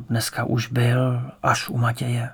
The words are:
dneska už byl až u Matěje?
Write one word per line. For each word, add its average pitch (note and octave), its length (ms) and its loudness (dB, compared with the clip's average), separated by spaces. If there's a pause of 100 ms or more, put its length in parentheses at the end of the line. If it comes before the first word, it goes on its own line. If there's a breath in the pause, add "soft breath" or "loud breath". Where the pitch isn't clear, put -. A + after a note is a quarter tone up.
dneska A#2 360 -2
už A#2+ 240 0
byl B2 640 2 (120)
až C3+ 260 0
u - 100 -2
Matěje? A#2+ 560 0